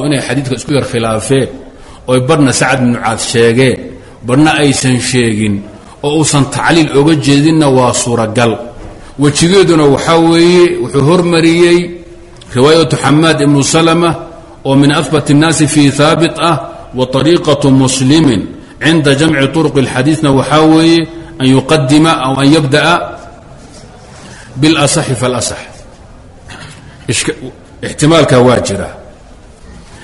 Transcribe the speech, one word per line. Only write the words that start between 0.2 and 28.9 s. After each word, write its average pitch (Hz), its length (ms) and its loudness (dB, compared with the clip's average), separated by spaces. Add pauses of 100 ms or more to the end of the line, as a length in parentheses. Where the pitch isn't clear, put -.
xadiidka 131 280 -4
isku - 180 -8
yar 123 180 -2
khilaafeen, 113 560 -2 (600)
oy 127 200 0
badhna 147 260 2
Sacad 131 280 -2
bin 123 120 0
Mucaad 113 260 -4 (120)
sheegeen, 117 460 2 (500)
badhna 147 240 2 (120)
aysan 135 360 0
sheegin, 110 560 -2 (480)
oo 147 140 -2
uusan 143 280 0 (100)
tacliil 143 420 0
oga 147 180 2
jeedinna 143 540 2
waa 127 240 2
suuragal. 117 600 -2 (680)
Wejigeeduna 165 640 2 (100)
waxaa 165 260 0
weeye, 165 440 4 (180)
wuxuu 127 200 -2
hormariyey 170 760 2 (760)
riwaayatu 147 480 2
Xamaad 151 380 2
ibnu 143 220 2
Salama 165 460 0 (560)
oo 135 100 0
min 143 160 4
athbati 147 420 -2
nnaasi 156 340 2
fii 143 240 2
Thaabit 156 480 0
ah, 160 180 -2 (380)
wa 127 100 -2
tariiqatu 147 680 0
Muslimin 131 680 2 (400)
cinda 147 340 2
jamci 143 380 0
turuqi 147 260 0
alxadiidna 139 520 0
waxaa 147 300 0
weeye 160 460 2 (320)
an 131 80 0
yuqaddima 143 640 2 (140)
aw 135 140 -4
an 139 140 2
yabda'a 151 400 0 (1600)
bilasaxi 143 600 0
falasax. 123 460 -4 (1500)
Ishka-, - 300 -6 (440)
ixtimaalka 151 600 2
waa 120 200 2
jira. 92 280 -6 (1160)